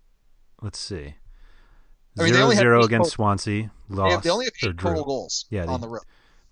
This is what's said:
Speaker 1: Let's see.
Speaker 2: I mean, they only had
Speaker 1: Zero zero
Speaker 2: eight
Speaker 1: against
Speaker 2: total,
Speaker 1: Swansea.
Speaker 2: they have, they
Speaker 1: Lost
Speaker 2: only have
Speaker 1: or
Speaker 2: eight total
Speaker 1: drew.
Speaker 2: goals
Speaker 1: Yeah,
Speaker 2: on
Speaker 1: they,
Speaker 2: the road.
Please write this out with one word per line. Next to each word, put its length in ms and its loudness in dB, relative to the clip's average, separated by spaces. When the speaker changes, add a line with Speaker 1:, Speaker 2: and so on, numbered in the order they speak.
Speaker 1:
Let's 180 -12
see. 360 -12
Speaker 2:
I 40 0
mean, 100 4
they 80 6
only 140 4
had 60 4
Speaker 1:
Zero 140 6
zero 80 6
Speaker 2:
eight 20 6
Speaker 1:
against 260 2
Speaker 2:
total, 40 -10
Speaker 1:
Swansea. 560 -2
Speaker 2:
they 60 -8
have, 140 0
they 40 4
Speaker 1:
Lost 140 -2
Speaker 2:
only 180 0
have 80 -6
Speaker 1:
or 60 -2
Speaker 2:
eight 80 -6
total 160 -2
Speaker 1:
drew. 20 -6
Speaker 2:
goals 440 -6
Speaker 1:
Yeah, 160 -4
Speaker 2:
on 160 -4
Speaker 1:
they, 60 -10
Speaker 2:
the 60 -12
road. 100 -12